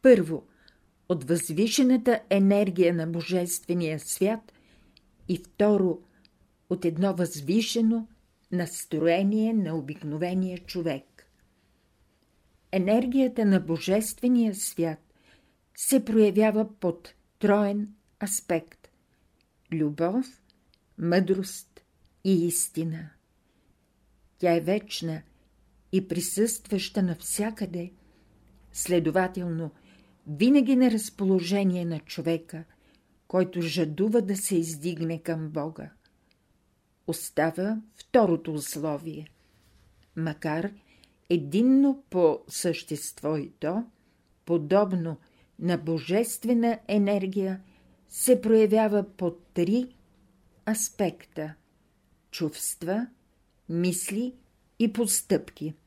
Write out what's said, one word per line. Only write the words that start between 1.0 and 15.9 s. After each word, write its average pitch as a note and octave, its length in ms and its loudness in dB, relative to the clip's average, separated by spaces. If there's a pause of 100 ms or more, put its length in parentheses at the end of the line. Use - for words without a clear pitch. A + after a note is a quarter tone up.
от D#3+ 140 -2
възвишената A3 1040 2
енергия G3 640 4
на E3 140 -2
Божествения E3+ 920 -4
свят - 540 -4 (720)
и F3 100 -2
второ, G3 640 2 (680)
от F3+ 160 -4
едно F3 300 0
възвишено A3 920 0 (440)
настроение F3+ 1000 0
на E3+ 220 0
обикновения E3 840 -4
човек. D#3+ 680 -8 (1500)
Енергията A#3+ 760 2
на G3 140 4
Божествения G#3+ 960 0
свят - 580 -6 (640)
се - 280 2